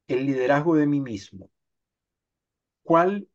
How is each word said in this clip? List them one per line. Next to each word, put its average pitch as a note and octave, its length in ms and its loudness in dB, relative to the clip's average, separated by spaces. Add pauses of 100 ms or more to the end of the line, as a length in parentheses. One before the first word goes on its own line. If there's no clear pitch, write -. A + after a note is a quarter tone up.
el C3 180 -2
liderazgo C#3+ 500 0
de D3 100 2
mí C#3+ 140 0
mismo. - 500 -12 (1300)
¿Cuál F#3 520 2